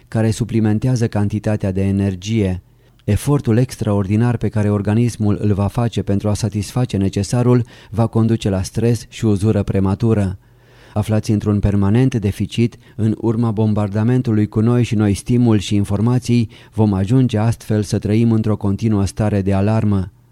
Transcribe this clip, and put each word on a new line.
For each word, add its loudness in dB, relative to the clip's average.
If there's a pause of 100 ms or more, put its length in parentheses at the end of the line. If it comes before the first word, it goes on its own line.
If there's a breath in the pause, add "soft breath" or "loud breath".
care 0
suplimentează 0
cantitatea -2
de -2
energie. -2 (420 soft breath)
Efortul 0
extraordinar 0
pe -4
care 0
organismul 0
îl 2
va 0
face -2
pentru -2
a 0
satisface -2
necesarul 0 (240 loud breath)
va 0
conduce 0
la 0
stres -2
și -6
uzură 2
prematură. 0 (560 loud breath)
Aflați -2
într-un 0
permanent 2
deficit, -2 (200 loud breath)
în 0
urma -2
bombardamentului 0
cu -2
noi 2
și -2
noi 2
stimuli 2
și -4
informații, 0 (240 loud breath)
vom 2
ajunge 2
astfel 0
să -2
trăim 2
într-o 0
continuă 0
stare -2
de 0
alarmă. 0 (200 soft breath)